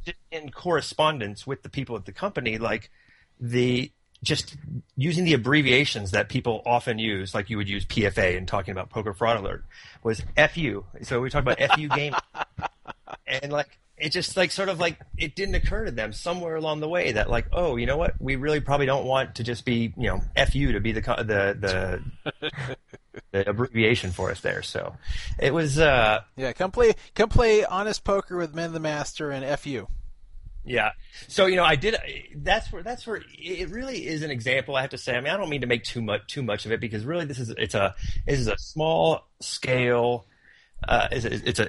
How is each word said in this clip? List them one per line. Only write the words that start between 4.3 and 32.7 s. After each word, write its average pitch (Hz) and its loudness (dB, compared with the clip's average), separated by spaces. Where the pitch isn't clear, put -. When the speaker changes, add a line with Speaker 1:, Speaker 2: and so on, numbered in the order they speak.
Speaker 1:
using 165 0
the 170 6
abbreviations 127 4
that 104 2
people 120 -2
often 120 2
use, 101 -2
like 104 -4
you 110 -2
would 101 -2
use 98 -2
P 107 2
F 98 0
A 92 4
in 92 -6
talking 98 -2
about 92 -6
Poker 107 -4
Fraud 117 2
Alert, 98 -6
was 110 -2
F 151 6
U. 104 -2
So 123 -2
we 131 -2
talked 135 0
about 123 2
F 139 4
U 151 -6
game. 143 -2
Speaker 2:
<laughs> - -8
Speaker 1:
And, 135 -4
like, 147 -4
it 151 -4
just, - -4
like, 180 4
sort 190 -2
of, 175 -4
like, 175 0
it 165 -4
didn't 196 -2
occur - 2
to 127 -4
them 110 -4
somewhere 170 -4
along 156 -2
the 151 -2
way 175 0
that, 104 2
like, 117 2
"Oh, 165 2
you 117 0
know 135 2
what? 170 2
We 135 -2
really 147 2
probably 143 2
don't 131 2
want 131 0
to 117 -4
just 117 -4
be, 117 0
you 120 0
know, 92 2
F 135 6
U 135 2
to 104 2
be 107 0
the 110 -2
co-, 120 0
the, 98 0
the, 151 -8
Speaker 2:
<laughs> - -
Speaker 1:
the 98 0
abbreviation 110 2
for 92 -2
us - -6
there." 92 -2
So - -6
it 135 4
was, 151 2
uh, 120 6
Speaker 2:
Yeah, 131 -2
come 185 -2
play, 226 6
come 220 4
play 220 6
honest 202 -2
poker 196 0
with 165 -4
Mend 165 -4
the 165 -4
Master 151 -4
and 135 -4
F 139 -4
U. 120 -4
Speaker 1:
Yeah. 110 0
So, 196 4
you 185 2
know, 180 6
I 160 6
did, 208 0
that's 185 0